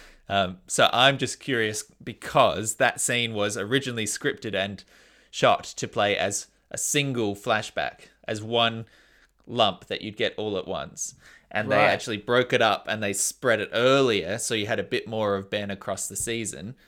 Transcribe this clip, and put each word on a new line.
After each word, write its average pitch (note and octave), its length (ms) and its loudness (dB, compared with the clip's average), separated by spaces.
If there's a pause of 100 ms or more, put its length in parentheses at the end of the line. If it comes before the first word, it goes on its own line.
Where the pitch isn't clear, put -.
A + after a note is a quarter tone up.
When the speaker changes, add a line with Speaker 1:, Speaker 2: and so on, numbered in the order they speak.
(280)
Speaker 1:
Um, F#2+ 380 0
so - 260 4
I'm C3+ 240 6
just C3 240 -4
curious A2 420 -2 (180)
because A2 760 0
that B2 260 2
scene A#2+ 320 0
was G#2 240 0
originally A#2 480 -2
scripted G#2+ 500 -4
and F#2+ 280 -4 (480)
shot - 340 4
to - 220 -8
play G#2 300 2
as G2 300 -2 (240)
a - 60 -8
single A#2+ 580 0
flashback, G#2+ 720 -4 (200)
as A2 140 -6
one A2+ 440 0 (600)
lump G#2+ 420 2
that - 140 -6
you'd G#2+ 160 -8
get G#2 200 0
all G#2+ 200 -2
at F2+ 100 -6
once. - 460 -8 (380)
And G#2+ 180 -2
they G#2 60 2
Speaker 2:
Right. G#2 140 6
Speaker 1:
actually G#2 280 -2
broke A#2+ 360 2
it A#2+ 80 4
up G#2+ 280 2
and G#2+ 140 -4
they G2+ 100 -2
spread A2 460 0
it G2+ 140 -4
earlier, A#2+ 680 4
so - 160 -4
you G#2+ 100 -2
had G#2+ 140 -2
a G2 40 0
bit - 240 -4
more G#2+ 280 0
of G2 160 -6
Ben G#2 180 -4
across F#2+ 380 -8
the G2 80 -10
season. A2 600 -6 (120)